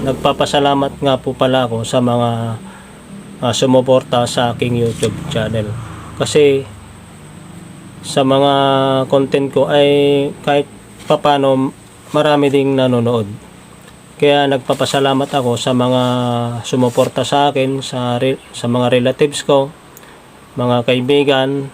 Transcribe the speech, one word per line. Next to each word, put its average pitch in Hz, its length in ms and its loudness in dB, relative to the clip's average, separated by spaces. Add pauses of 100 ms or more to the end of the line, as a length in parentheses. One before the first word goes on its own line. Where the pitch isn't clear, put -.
Nagpapasalamat 139 880 0
nga 135 240 0
po 131 160 -6
pala 131 320 0
ako 113 160 -4
sa 127 160 -2
mga, 120 560 -2 (880)
ah, 123 80 0
sumuporta 127 720 2
sa 120 320 -2
aking 120 240 -2
YouTube 113 320 -2 (160)
channel. 110 400 -4 (480)
Kasi 139 480 2 (1400)
sa - 240 -2
mga 135 300 4 (580)
content 139 400 0
ko 135 160 2
ay 143 640 2 (160)
kahit 143 240 0 (320)
papano 139 720 2 (400)
marami 147 320 2
ding 135 320 2
nanonood. 120 480 0 (960)
Kaya 143 240 4
nagpapasalamat 135 880 0
ako 123 240 0
sa 131 160 -2
mga 127 280 2 (600)
sumuporta 127 640 0
sa 143 240 2
akin, 135 320 -2
sa 123 320 -4
re-, 131 240 -2 (160)
sa 123 160 -4
mga 123 160 2
relatives 127 560 0
ko, 139 240 2 (880)
mga 123 320 0
kaibigan 135 880 2